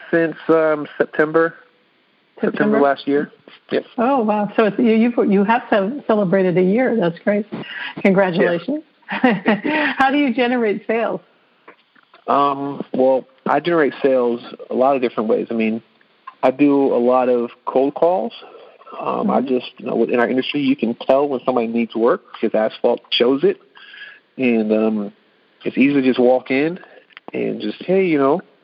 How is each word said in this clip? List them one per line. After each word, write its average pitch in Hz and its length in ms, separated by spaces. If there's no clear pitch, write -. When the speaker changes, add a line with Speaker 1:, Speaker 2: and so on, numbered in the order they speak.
Speaker 1:
since, 165 260
um, 156 380
September, 156 580
September 196 120
Speaker 2:
September? - 280
Speaker 1:
last 139 280
year. 143 220
Yep. - 140
Speaker 2:
Oh, 254 240
wow! 208 340
So 226 100
it's, 196 120
you, 233 140
you've, 226 380
you 196 140
have 233 240
ce-, 220 380
celebrated 190 520
a 185 40
year. 226 340
That's 170 220
great. 208 260
Congratulations. 185 800
Speaker 1:
Yes. 254 840
Speaker 2:
<laughs> - 40
How 269 120
do 269 80
you 277 140
generate 240 540
sales? 220 340
Speaker 1:
Um, 139 560
well, 131 320
I 143 140
generate 156 420
sales 123 380
a - 40
lot 131 220
of 123 60
different 113 260
ways. 104 220
I 117 40
mean, 113 280
I 131 80
do 139 440
a 123 40
lot 127 300
of 120 220
cold 139 280
calls. 185 380
Um, 127 320
I 127 100
Speaker 2:
Mm-hmm. 127 80
Speaker 1:
just, 127 300
you 104 80
know, 113 180
in 120 160
our 117 80
industry, 131 320
you 135 160
can 117 180
tell 139 340
when 131 160
somebody 123 220
needs 113 300
work 123 260
because 113 180
asphalt 117 420
shows 135 320
it. 190 160
And, 113 360
um, 110 400
it's - 140
easy 139 160
to 139 80
just 127 160
walk 127 320
in 151 280
and 113 280
just, 104 220
"Hey," 190 240
you 156 120
know, 139 240